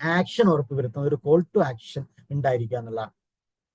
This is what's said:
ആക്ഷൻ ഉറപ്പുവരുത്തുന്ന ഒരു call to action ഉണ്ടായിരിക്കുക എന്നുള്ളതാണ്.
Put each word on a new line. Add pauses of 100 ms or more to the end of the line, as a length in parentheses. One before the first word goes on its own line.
ആക്ഷൻ
ഉറപ്പുവരുത്തുന്ന
ഒരു
call
to
action (220)
ഉണ്ടായിരിക്കുക
എന്നുള്ളതാണ്. (640)